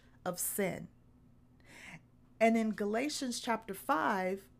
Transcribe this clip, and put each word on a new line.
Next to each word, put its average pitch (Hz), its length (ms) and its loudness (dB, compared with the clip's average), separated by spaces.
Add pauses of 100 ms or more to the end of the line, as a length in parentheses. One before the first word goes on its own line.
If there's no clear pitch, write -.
(260)
of 175 140 -2
sin. - 480 -2 (1500)
And 226 180 8
in 220 140 2
Galatians 240 680 -2
chapter 220 340 -2
five, 196 680 0 (180)